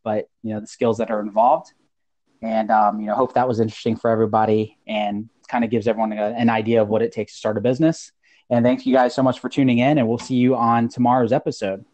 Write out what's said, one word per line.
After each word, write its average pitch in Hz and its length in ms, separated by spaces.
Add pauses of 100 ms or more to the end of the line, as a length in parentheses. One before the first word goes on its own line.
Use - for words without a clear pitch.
but, 107 240 (140)
you 107 120
know, 107 60
the 107 60
skills 113 320
that 113 120
are 107 100
involved. 110 520 (680)
And, 110 280
um, 107 300
you 104 60
know, 104 80
hope 123 200
that 127 140
was 113 100
interesting 113 380
for 117 140
everybody 107 760
and 107 420 (220)
kinda 120 160
gives 110 220
everyone 110 240
a, 104 140
an 117 220
idea 113 320
of 104 80
what 110 140
it 117 100
takes 107 200
to - 60
start 110 200
a - 20
business. 135 520 (380)
And 120 140
thank 127 220
you 127 80
guys 123 200
so 135 100
much 127 160
for 123 80
tuning 127 300
in, 139 200
and 117 100
we'll 117 100
see - 180
you 123 200
on 117 320
tomorrow's 123 440
episode. 107 600